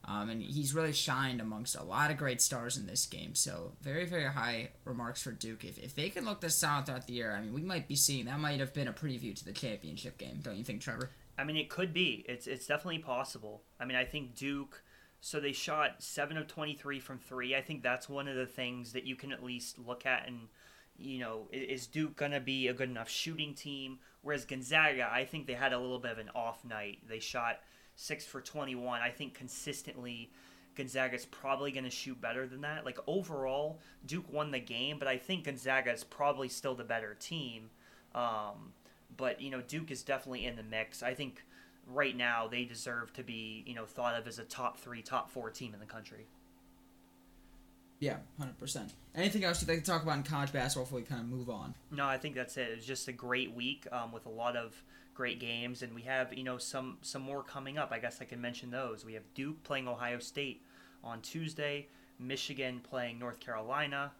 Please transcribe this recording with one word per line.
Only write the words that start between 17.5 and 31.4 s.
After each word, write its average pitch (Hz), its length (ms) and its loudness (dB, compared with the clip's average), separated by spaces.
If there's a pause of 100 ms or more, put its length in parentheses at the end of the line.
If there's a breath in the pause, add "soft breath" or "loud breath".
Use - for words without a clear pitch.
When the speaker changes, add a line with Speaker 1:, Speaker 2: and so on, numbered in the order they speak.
Speaker 2:
I 135 60 4
think 147 200 -4
that's 123 280 2
one 139 180 -2
of 135 80 -2
the 127 100 2
things 123 460 -4
that 127 140 -2
you 131 100 -2
can 135 160 -8
at - 100 -4
least 123 380 -6
look 120 260 -4
at 131 220 4
and, 117 220 -10 (480 loud breath)
you 131 220 -4
know, 110 340 -4
i-, - 20 -6
is 131 320 -2
Duke 156 300 0
gonna 143 240 2
be 131 260 4
a 127 60 6
good 127 160 2
enough 113 200 -4
shooting 156 440 0
team? 135 460 -6 (220 loud breath)
Whereas 143 220 0
Gonzaga, 131 680 6
I 123 140 4
think 151 240 -4
they 131 60 0
had 127 180 6
a 123 80 4
little 127 200 0
bit 120 120 0
of 110 60 -2
an 107 180 -8
off 117 300 0
night. 107 420 -4
They 113 120 -4
shot 117 420 0 (340 loud breath)
six - 300 -4
for 131 160 -8
twenty-one. 123 600 0
I 120 100 4
think 131 220 -6
consistently 123 960 -6 (460 loud breath)
Gonzaga's 131 500 0
probably 139 460 0